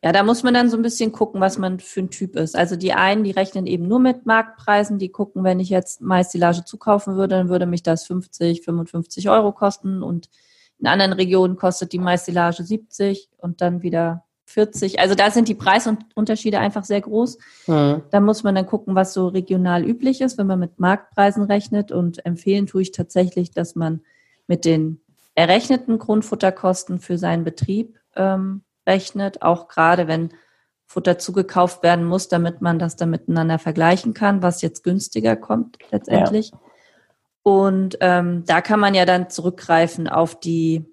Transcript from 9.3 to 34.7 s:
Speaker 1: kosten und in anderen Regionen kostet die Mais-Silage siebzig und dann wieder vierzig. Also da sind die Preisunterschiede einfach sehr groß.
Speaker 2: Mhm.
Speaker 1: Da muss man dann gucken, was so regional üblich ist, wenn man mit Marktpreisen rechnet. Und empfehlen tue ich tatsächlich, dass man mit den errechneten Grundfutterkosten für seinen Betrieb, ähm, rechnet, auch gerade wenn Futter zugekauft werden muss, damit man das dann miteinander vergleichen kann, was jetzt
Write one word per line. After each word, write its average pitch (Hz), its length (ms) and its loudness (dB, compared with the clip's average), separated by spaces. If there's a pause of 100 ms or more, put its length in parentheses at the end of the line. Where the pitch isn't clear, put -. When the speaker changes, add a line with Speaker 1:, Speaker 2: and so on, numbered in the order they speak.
Speaker 1:
kosten 196 520 -4
und 170 260 -6 (480)
in - 100 -4
anderen 190 260 2
Regionen 185 420 2
kostet 180 360 -2
die 180 80 -4
Mais-Silage 175 640 0
siebzig 202 760 -6
und 175 240 -8
dann 175 200 -2
wieder 170 440 -4 (180)
vierzig. 208 560 -2
Also 190 160 2
da 202 160 4
sind 233 160 2
die 220 80 -2
Preisunterschiede 214 1040 0
einfach 202 240 -2
sehr 202 180 -2
groß. 220 380 -2 (260)
Speaker 2:
Mhm. 147 460 2
Speaker 1:
Da 202 80 4
muss 208 240 2
man 202 100 0
dann 190 140 0
gucken, 196 260 -4
was 190 200 2
so 185 160 0
regional 180 540 0
üblich 254 380 -2
ist, 262 160 -2
wenn 202 80 0
man 190 140 0
mit 175 200 -6
Marktpreisen 202 680 2
rechnet. 202 460 -2
Und 175 360 -2
empfehlen 196 400 -2
tue 190 160 -2
ich 185 80 -6
tatsächlich, 180 600 -2
dass 170 240 -6
man 160 260 -4 (440)
mit 175 200 -2
den 160 360 2 (320)
errechneten 226 640 2
Grundfutterkosten 190 1000 -2
für 175 180 -6
seinen 170 260 -2
Betrieb, 196 540 -6 (180)
ähm, 190 460 -2 (260)
rechnet, 190 540 -2
auch 170 260 0
gerade 165 400 2
wenn 165 220 -2 (560)
Futter 180 320 -2
zugekauft 180 640 -2
werden 170 240 2
muss, 180 220 -2
damit 170 340 -2
man 170 160 0
das 165 180 -4
dann 165 140 -2
miteinander 165 480 0
vergleichen 165 560 0
kann, 202 300 0
was 180 180 0
jetzt 170 220 -6